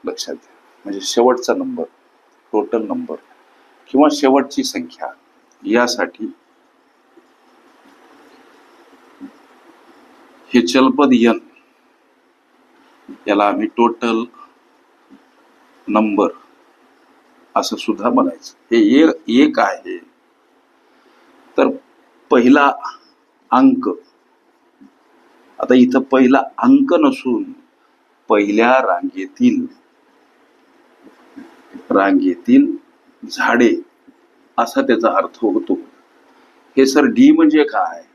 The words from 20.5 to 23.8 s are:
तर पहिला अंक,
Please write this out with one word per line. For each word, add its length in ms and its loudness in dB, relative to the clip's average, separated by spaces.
तर 120 0
पहिला 400 4
अंक, 380 2